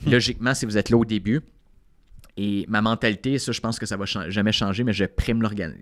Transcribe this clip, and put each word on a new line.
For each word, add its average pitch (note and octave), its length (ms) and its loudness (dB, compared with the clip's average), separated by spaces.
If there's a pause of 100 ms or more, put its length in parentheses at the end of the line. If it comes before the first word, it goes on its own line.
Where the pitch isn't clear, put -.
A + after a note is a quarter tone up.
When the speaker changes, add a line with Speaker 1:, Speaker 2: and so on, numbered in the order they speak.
Speaker 1:
Hmm. C#3+ 60 4
Speaker 2:
Logiquement, B2 420 2
si C3+ 120 -2
vous G#2+ 120 0
êtes G2+ 120 0
là A#2 80 6
au A#2 80 4
début, A2 340 0 (1000)
et G2+ 300 -2
ma G#2+ 140 0
mentalité, A2+ 580 0
ça, B2 140 -4
je - 80 -6
pense A2+ 180 -4
que A2+ 60 -6
ça G#2 100 -4
va G2 100 -6
chan-, F#2 240 -6
jamais G#2 220 2
changer, G2+ 320 0
mais B2 80 2
je G2 140 2
prime A2+ 360 0
l'organ-, G2+ 400 -2